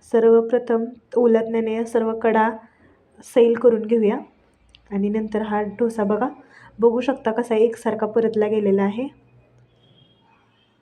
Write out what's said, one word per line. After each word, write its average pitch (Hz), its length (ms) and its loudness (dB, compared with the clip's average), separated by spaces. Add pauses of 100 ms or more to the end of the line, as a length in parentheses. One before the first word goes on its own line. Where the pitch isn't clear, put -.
(120)
सर्वप्रथम 226 720 2 (320)
उलटण्याने 226 560 2
या 226 120 -4
सर्व 226 340 -2
कडा 220 320 2 (720)
सैल 233 320 4
करून 233 260 2
घेऊया 220 360 0 (760)
आणि 202 180 -2
नंतर 214 320 -4
हा 208 200 -4
डोसा 220 420 -4
बघा, 208 240 -2 (520)
बघू 220 200 2
शकता 247 320 -4
कसा 233 240 -4
एकसारखा 220 500 0
परतला 214 420 -2
गेलेला 202 360 0
आहे. 214 240 -4 (1700)